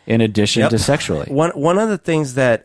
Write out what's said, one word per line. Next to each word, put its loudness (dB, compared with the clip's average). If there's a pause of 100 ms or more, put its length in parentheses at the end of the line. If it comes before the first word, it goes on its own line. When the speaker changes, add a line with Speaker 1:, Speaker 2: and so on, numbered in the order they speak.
Speaker 1:
in 0
addition 2
Speaker 2:
Yep. 2
Speaker 1:
to 0
sexually. -2
Speaker 2:
One, 0
one 0
of 0
the -2
things -4
that 0